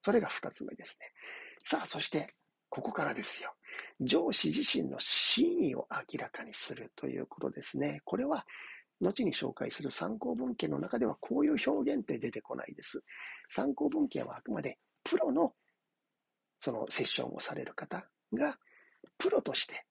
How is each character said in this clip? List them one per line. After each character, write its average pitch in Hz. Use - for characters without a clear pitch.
そ 202
れ 226
が 196
二 -
つ -
目 -
で -
す -
ね。 -
さ -
あ、 -
そ -
し 147
て、 -
こ -
こ -
か 156
ら -
で 208
す -
よ。 -
上 131
司 -
自 156
身 -
の 131
真 -
意 127
を 123
明 -
ら -
か -
に 226
す -
る 117
と -
い 127
う -
こ -
と -
で -
す -
ね。 147
こ -
れ 247
は、 294
後 -
に 165
紹 127
介 -
す -
る 139
参 208
考 247
文 247
献 156
の 147
中 233
で 240
は -
こ -
う 294
い 302
う 294
表 247
現 214
っ -
て 120
出 117
て -
こ -
な 127
い -
で -
す。 -
参 240
考 302
文 294
献 -
は -
あ -
く 240
ま -
で 131
プ -
ロ 311
の、 285
そ -
の 110
セ -
ッ -
シ -
ョ 123
ン -
を -
さ -
れ -
る -
方 -
が、 269
プ 370
ロ 427
と 135
し -
て -